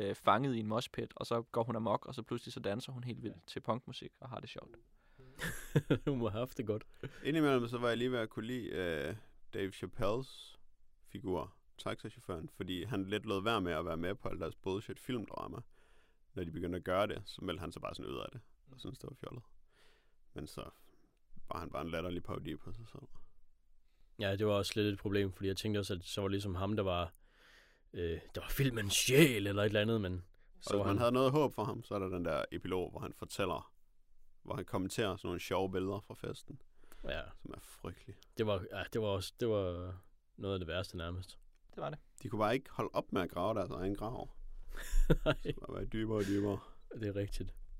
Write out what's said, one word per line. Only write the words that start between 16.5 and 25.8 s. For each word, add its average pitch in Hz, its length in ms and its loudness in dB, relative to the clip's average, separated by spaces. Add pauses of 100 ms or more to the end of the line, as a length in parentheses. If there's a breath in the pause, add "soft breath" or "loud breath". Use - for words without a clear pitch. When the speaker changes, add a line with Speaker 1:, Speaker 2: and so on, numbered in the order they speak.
Speaker 3:
begyndte 85 260 -2
at 82 80 -4
gøre 92 220 4
det, 92 180 -4
så - 200 -10
meldte 90 160 -2
han - 120 -6
sig - 100 -10
bare - 120 -4
sådan - 160 -8
ud 67 80 -4
af - 140 -6
det, 117 80 -14 (320)
og 131 80 -18
syntes, - 180 -10
det - 120 -12
var 127 60 -12
fjollet. - 260 -12 (920 soft breath)
Men 76 120 -8
så - 240 -10 (840 soft breath)
var 85 80 -4
han 85 100 -6
bare 69 120 -4
en 82 80 -4
latterlig 87 320 -2
parodi - 340 -4
på - 160 -8
sig 113 160 -8
selv. - 140 -14 (1160)
Speaker 2:
Ja, 98 180 2
det 107 100 2
var 104 60 6
også 101 240 2
lidt 104 160 4
et 98 60 -4
problem, 101 340 2
fordi 98 160 -2
jeg 95 80 0
tænkte 104 220 0
også, 98 160 -2